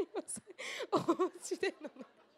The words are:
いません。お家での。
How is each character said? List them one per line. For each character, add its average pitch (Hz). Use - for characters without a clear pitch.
い 339
ま 320
せ -
ん。 -
お 339
家 -
で 381
の。 302